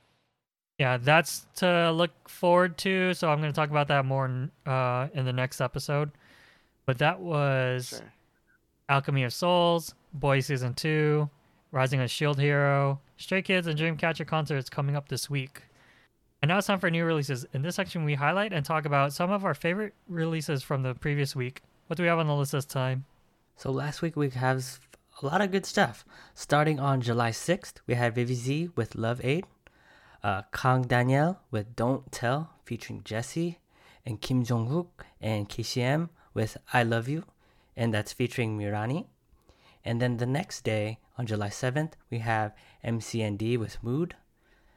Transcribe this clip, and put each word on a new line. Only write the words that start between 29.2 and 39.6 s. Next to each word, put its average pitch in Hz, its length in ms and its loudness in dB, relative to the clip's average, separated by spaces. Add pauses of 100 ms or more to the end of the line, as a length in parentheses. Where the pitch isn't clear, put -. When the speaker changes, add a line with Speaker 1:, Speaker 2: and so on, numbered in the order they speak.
Speaker 3:
Aid, 147 220 0 (760)
uh, 101 300 -2
Kang 127 320 2
Daniel 131 560 2 (100)
with 110 260 -6
Don't 131 360 -2
Tell 139 420 -4 (120)
featuring 110 380 -10
Jessie, 165 560 -6 (460)
and 117 160 -8
Kim 127 220 0
Jong-hook 123 600 -2 (160)
and 107 280 -2
K - 140 -8
C - 180 -2
M 151 280 0 (240)
with 107 240 -4 (140)
I 123 120 4
Love 117 240 0
You, 151 180 -6 (500)
and 117 180 0
that's 107 200 -2
featuring 113 440 -2
Mirani. 107 500 -4 (800)